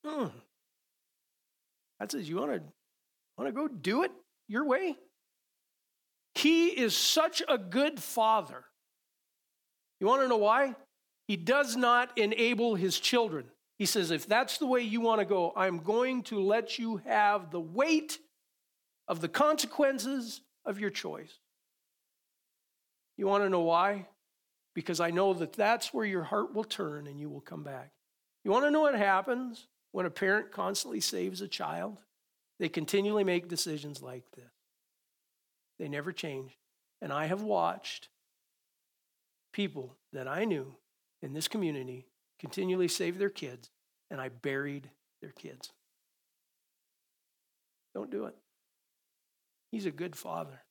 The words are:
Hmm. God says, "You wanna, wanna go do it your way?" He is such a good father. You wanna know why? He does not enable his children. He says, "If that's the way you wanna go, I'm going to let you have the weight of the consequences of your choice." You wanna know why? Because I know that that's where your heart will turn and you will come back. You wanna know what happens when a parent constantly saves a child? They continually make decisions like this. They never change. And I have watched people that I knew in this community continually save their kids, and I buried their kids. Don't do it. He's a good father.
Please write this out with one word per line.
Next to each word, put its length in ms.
Hmm. 220
God 140
says, 160
"You 80
wanna, 260
wanna 140
go 140
do 360
it 100
your 200
way?" 320
He 340
is 260
such 540
a 80
good 420
father. 640
You 60
wanna 220
know 80
why? 400
He 100
does 400
not 400
enable 560
his 260
children. 500
He 60
says, 260
"If 160
that's 300
the 100
way 140
you 220
wanna 240
go, 280
I'm 260
going 440
to 160
let 380
you 200
have 520
the 100
weight 580
of 140
the 80
consequences 1120
of 160
your 80
choice." 500
You 80
wanna 240
know 100
why? 480
Because 240
I 120
know 240
that 180
that's 400
where 140
your 160
heart 320
will 100
turn 420
and 140
you 80
will 140
come 220
back. 280
You 60
wanna 200
know 100
what 140
happens 720
when 140
a 40
parent 420
constantly 480
saves 420
a 60
child? 500
They 120
continually 540
make 240
decisions 520
like 320
this. 200
They 100
never 240
change. 460
And 100
I 140
have 160
watched 640
people 460
that 120
I 200
knew 280
in 140
this 140
community 580
continually 500
save 280
their 140
kids, 400
and 100
I 80
buried 600
their 80
kids. 420
Don't 160
do 160
it. 80
He's 140
a 40
good 240
father. 460